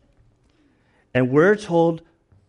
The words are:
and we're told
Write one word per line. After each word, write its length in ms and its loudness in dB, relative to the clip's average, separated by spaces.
and 160 0
we're 260 2
told 460 -2